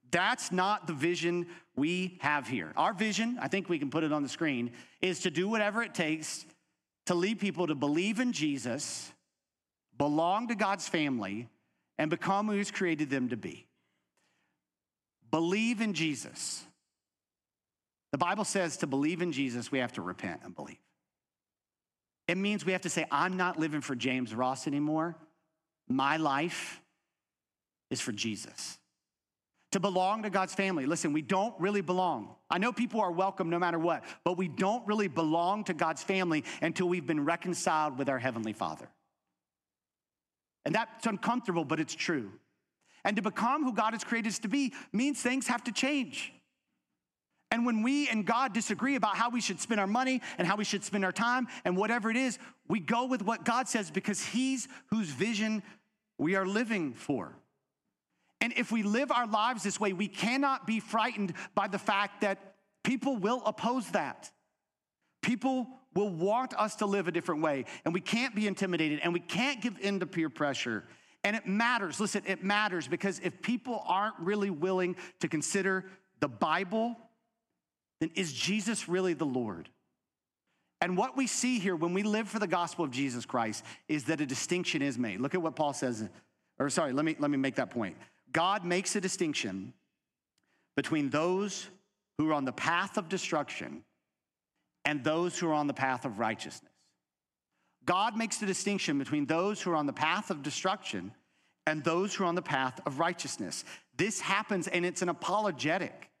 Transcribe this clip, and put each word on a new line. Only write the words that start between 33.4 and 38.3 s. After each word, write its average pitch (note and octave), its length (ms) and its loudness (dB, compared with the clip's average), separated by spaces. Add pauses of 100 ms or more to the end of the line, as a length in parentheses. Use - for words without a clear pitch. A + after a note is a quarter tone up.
no E3+ 100 2
matter F3 200 2
what, D#3+ 260 0 (200)
but F3+ 120 2
we F#3 120 0
don't F#3+ 380 0
really G#3 220 0
belong E3+ 560 0
to F#3+ 80 -4
God's D#3+ 300 -2
family F3+ 420 2 (160)
until E3+ 300 0
we've F3 160 0
been D3+ 180 2
reconciled D#3+ 720 0
with C3+ 140 0
our C3 80 0
Heavenly A#2 340 -2